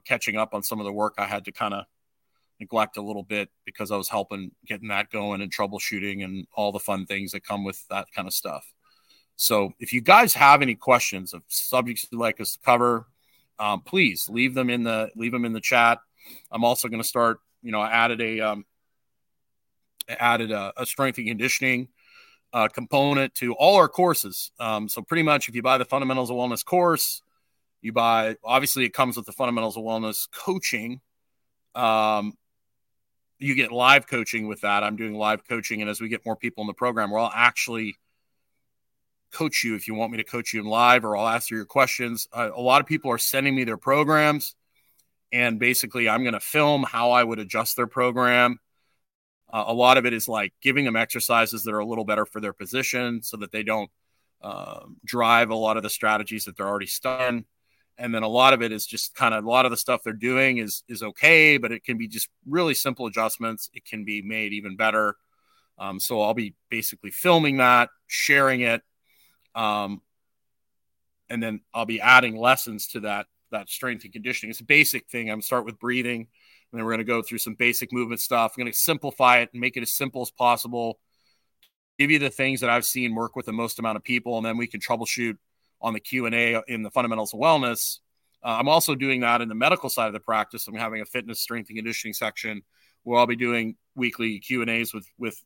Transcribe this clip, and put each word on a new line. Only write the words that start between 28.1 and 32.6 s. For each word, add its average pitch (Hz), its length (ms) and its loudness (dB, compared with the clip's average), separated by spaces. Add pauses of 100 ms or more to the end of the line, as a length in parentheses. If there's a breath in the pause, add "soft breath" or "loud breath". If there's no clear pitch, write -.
obviously 131 420 2
it 113 80 -2
comes 127 240 0
with 117 80 -8
the 110 60 -14
Fundamentals 113 460 -2
of 113 60 -8
Wellness 110 480 -4
coaching. 123 720 -6 (720)
Um, 107 580 2 (1040)